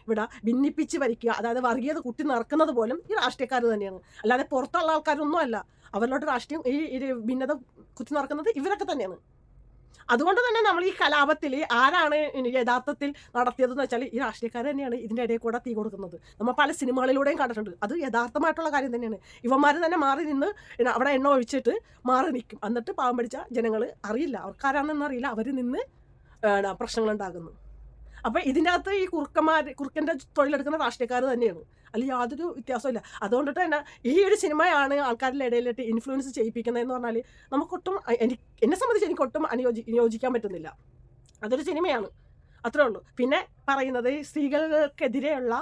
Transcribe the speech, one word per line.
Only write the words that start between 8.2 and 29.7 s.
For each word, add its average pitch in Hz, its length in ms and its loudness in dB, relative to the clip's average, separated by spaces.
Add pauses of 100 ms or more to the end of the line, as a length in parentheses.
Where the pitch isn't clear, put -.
ഇവരൊക്കെ 392 320 -2
തന്നെയാണ്. 196 260 -4 (960)
അതുകൊണ്ട് 339 340 4
തന്നെ 453 200 2
നമ്മൾ 359 220 2
ഈ - 100 2
കലാപത്തിൽ 294 540 2 (240)
ആരാണ് 294 400 4 (220)
ഇനി 247 180 -2
യഥാർത്ഥത്തിൽ 247 540 0 (260)
നടത്തിയതെന്ന് 247 480 0
വെച്ചാൽ 247 180 -2 (120)
ഈ - 100 -8
രാഷ്ട്രീയക്കാർ 233 460 -6
തന്നെയാണ് 269 340 -4
ഇതിൻ്റെ 226 220 -4
ഇടയിൽ 233 180 -2
കൂടെ 233 220 -2
തീ 247 120 -6
കൊടുക്കുന്നത്. 196 380 -8 (220)
നമ്മൾ 240 220 0
പല 294 200 4
സിനിമകളിലൂടെയും 262 600 2
കണ്ടിട്ടുണ്ട്. 220 320 -2 (120)
അത് 226 100 -2 (100)
യഥാർത്ഥമായിട്ടുള്ള 285 720 0
കാര്യം 269 220 0
തന്നെയാണ്. 226 220 -4 (300)
ഇവന്മാർ 285 260 6 (100)
തന്നെ 339 200 2
മാറി 277 260 2
നിന്ന്, 285 200 0 (280)
പിന്നെ, 240 180 2
അവിടെ 269 220 2
എണ്ണ 277 160 2
ഒഴിച്ചിട്ട് 254 400 2 (360)
മാറി 269 260 4
നിൽക്കും. - 320 -10
എന്നിട്ട് 240 320 -4
പാവം 254 200 2
പിടിച്ച 240 160 -6 (220)
ജനങ്ങൾ 220 260 0 (260)
അറിയില്ല, 262 260 -2 (100)
അവർക്കാരാണെന്ന് 285 640 -2
അറിയില്ല, 254 260 -4
അവർ 226 120 -4 (120)
നിന്ന്, 254 220 -2 (600)
പിന്നെ, 196 300 2 (100)
പ്രശ്നങ്ങളുണ്ടാകുന്നു. 202 720 -4 (760)
അപ്പൊ 254 100 0 (120)
ഇതിൻ്റെ 320 220 4
അകത്ത് 381 200 0 (120)
ഈ - 100 2
കുറുക്കന്മാർ, 311 500 2 (140)